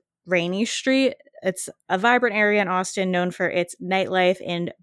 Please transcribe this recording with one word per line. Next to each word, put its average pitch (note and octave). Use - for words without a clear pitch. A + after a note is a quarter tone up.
Rainey F3+
Street. C4
It's F#3
a F#3+
vibrant A#3+
area G#3
in F#3
Austin F#3
known F3+
for F3+
its -
nightlife F#3
and F3